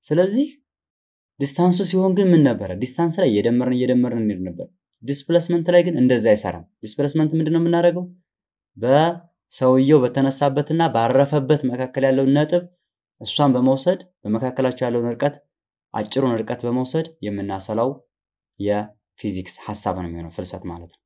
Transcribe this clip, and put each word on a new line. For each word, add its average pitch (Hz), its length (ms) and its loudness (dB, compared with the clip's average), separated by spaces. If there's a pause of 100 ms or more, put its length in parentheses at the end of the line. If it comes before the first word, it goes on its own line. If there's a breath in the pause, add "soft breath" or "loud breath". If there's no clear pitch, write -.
ስለዚህ 196 420 2 (920)
ዲስታንሱ 175 440 2
ሲሆን 185 300 0
ግን 190 140 2
ምን 170 140 6
ነበረ? 104 320 0
ዲስታንስ 160 420 -4
ላይ 185 120 2
እየደመርን፣ 120 460 2
እየደመርን 123 460 0
እንሄድ 101 220 -2
ነበር። 87 240 -10 (360)
ዲስፕሌስመንት 170 680 0
ላይ 175 140 6
ግን 170 140 0
እንደዛ 127 300 4
አይሰራም። 101 380 2 (160)
ዲስፕሌስመንት 147 520 -2
ምንድን 160 220 0
ነው 165 60 2
የምናደርገው? 170 440 2 (720)
በሰውየው 135 1200 2
በተነሳበትና 139 880 0
ባረፈበት 139 760 2
መካከል 127 400 -4
ያለውን 135 300 2
ነጥብ 151 300 0 (560)
እሷን 139 320 0
በመውሰድ 131 480 0 (200)
በመካከላቸው 127 640 -4
ያለውን 120 240 -2
ርቀት፣ 135 280 -4 (580)
አጭሩን 120 420 -2
ርቀት 110 260 -6
በመውሰድ 127 440 -4 (160)
የምናሰላው 104 680 -4 (720)
የፊዚክስ 101 1000 -6
ሐሳብ 101 360 -6
ነው 90 120 -8
የሚሆነው 82 240 -12
ፍልሰት 92 320 -10
ማለት 85 260 -14
ነው። - 160 -20